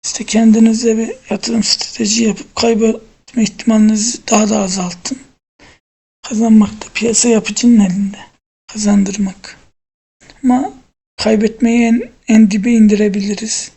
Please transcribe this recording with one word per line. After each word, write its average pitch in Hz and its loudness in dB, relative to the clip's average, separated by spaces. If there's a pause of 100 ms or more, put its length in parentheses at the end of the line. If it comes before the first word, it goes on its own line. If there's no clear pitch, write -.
İşte - -10
kendinize 226 2
bir 370 -6 (140)
yatırım 220 -4
strateji 226 -4
yapıp - -4
kaybetme 226 -2
ihtimalinizi 214 0
daha 214 0
da 220 -2
azaltın. 190 -8 (1040)
Kazanmak 220 2
da - -16
piyasa 226 -2
yapıcının 220 2
elinde. 196 -2 (480)
Kazandırmak. 202 -4 (880)
Ama 262 0 (440)
kaybetmeyi 226 0
en, 233 0 (180)
en 220 6
dibe 214 -2
indirebiliriz. 208 0